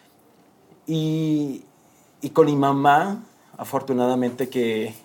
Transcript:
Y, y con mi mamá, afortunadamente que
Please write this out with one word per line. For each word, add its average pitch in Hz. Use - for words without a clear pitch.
Y, 156
y 143
con 160
mi 147
mamá, 143
afortunadamente 123
que 113